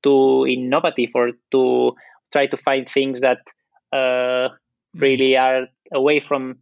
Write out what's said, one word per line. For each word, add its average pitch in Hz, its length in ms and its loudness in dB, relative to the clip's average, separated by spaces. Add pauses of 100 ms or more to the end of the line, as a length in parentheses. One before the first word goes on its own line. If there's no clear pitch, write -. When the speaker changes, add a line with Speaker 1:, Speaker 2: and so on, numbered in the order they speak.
Speaker 1:
too 135 440 4
innovative 127 640 -2
or 120 180 0 (200)
to 123 420 2 (380)
try 143 160 2
to 147 100 -6
find 135 300 -2
things 135 340 -2
that, 127 180 2 (540)
uh, 127 560 -2 (460)
Speaker 2:
Mm. 160 60 -6
Speaker 1:
really 131 360 2
are 131 300 0 (260)
away 143 260 2
from 131 420 -6